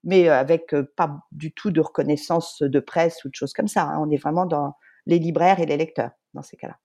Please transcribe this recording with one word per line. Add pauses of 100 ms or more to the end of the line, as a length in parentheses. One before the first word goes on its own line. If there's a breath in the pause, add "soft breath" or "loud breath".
mais,
euh,
avec,
euh,
pas (140)
du
tout
de
reconnaissance
de
presse
ou
de
choses
comme
ça,
hein.
On
est
vraiment
dans (280 soft breath)
les
libraires
et
les
lecteurs, (200)
dans
ces
cas-là.